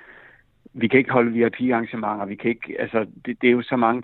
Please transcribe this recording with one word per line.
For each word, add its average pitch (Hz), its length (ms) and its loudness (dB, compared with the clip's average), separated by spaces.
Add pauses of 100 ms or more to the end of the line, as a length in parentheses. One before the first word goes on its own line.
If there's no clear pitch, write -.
(760)
vi 113 140 0
kan 131 100 6
ikke 123 140 0
holde 120 180 4
V 113 60 -2
I 117 140 4
P-arrangementer, 110 760 -4
vi 101 80 -8
kan 117 160 -4
ikke, - 280 -8
altså, 113 280 -2 (200)
det, 120 140 -6
det 127 80 4
er 120 40 8
jo 120 100 2
så 131 140 -4
mange 120 280 2